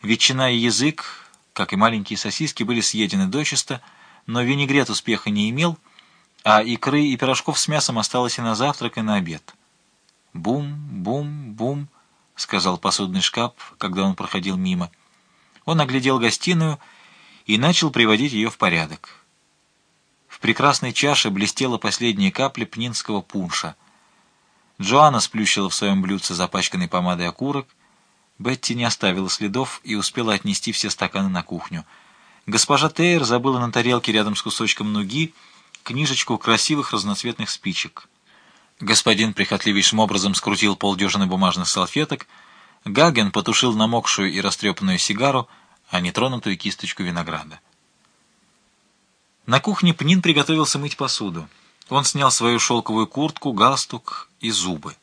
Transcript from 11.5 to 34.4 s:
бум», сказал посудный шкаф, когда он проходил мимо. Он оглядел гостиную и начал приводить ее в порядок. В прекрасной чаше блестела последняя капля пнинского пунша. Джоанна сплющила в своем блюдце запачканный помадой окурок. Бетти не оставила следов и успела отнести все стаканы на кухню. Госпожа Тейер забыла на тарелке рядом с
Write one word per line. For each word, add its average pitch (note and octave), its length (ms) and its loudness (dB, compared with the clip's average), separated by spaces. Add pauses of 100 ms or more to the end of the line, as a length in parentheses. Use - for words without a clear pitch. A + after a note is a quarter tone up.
бум», C3+ 380 -4 (480)
сказал F#2 400 -2
посудный F#2+ 420 -2
шкаф, A#2 320 -2 (260)
когда F#2+ 260 -2
он F#2+ 120 2
проходил F#2+ 400 -4
мимо. F#2 340 -2 (760)
Он D#3+ 160 2
оглядел C3 360 2
гостиную D#3 600 2 (680)
и G#2+ 120 2
начал D#3 340 2
приводить A#2 420 2
ее A2 160 0
в - 80 -10
порядок. E2 580 -2 (1120)
В - 120 -20
прекрасной C3 540 2
чаше C#3 360 2
блестела G#2 480 0
последняя G2+ 540 0
капля B2+ 340 -2
пнинского A2+ 560 -4
пунша. F2 540 -6 (1040)
Джоанна B2+ 400 6
сплющила G2+ 500 0
в - 60 -4
своем G2 260 2
блюдце F#2+ 320 -2
запачканный F2+ 540 -2
помадой F2+ 400 0
окурок. C3+ 400 -4 (720)
Бетти B2+ 340 -4
не A#2+ 120 -2
оставила F#2+ 440 0
следов G#2+ 540 -4
и A2 120 -6
успела A2 380 -2
отнести G2+ 380 -2
все - 180 -4
стаканы G2 400 -2
на F2+ 140 -4
кухню. E2+ 420 -10 (600)
Госпожа C#3 420 2
Тейер E3 340 2
забыла B2 360 0
на A#2+ 120 -2
тарелке A#2+ 400 2
рядом G#2+ 240 2
с - 60 -4